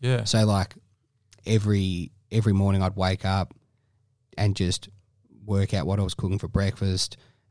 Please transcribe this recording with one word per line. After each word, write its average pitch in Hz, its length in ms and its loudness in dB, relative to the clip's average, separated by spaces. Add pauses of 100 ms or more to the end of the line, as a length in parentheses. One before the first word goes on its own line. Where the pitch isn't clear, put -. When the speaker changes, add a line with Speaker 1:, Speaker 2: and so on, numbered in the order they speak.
Speaker 1:
Yeah. 123 240 -2
Speaker 2:
So, 110 200 2
like, 101 300 0 (720)
every, 101 640 0 (220)
every 110 200 2
morning 98 300 4
I'd 95 140 0
wake 92 280 0
up 95 300 -2 (840)
and 101 200 0
just - 320 -2 (560)
work 98 300 0
out 87 120 0
what 98 140 0
I - 20 0
was 92 120 -4
cooking 98 240 -2
for - 100 -8
breakfast 98 680 -2 (340)